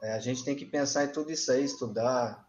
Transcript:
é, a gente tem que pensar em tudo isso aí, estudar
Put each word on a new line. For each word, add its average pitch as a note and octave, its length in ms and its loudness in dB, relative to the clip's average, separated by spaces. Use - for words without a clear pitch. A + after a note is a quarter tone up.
é, A2 100 -2
a A2 60 0
gente B2+ 260 -4
tem C#3 120 0
que C3+ 100 -10
pensar C#3+ 380 2
em C#3 80 -4
tudo D#3 180 -4
isso D#3+ 220 -2
aí, C#3+ 120 6
estudar A#2 840 0